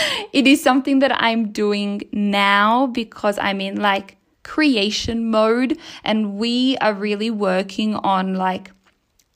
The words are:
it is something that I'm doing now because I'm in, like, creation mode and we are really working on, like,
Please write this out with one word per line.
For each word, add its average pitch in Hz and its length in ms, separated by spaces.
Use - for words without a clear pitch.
it 262 140
is 277 160
something 269 360
that 262 220
I'm 226 300
doing 208 600
now 208 760
because 220 500
I'm 196 240
in, 196 200
like, 202 360
creation 226 880
mode 226 480
and 208 360
we 247 380
are 214 180
really 208 340
working 202 640
on, 190 380
like, 185 380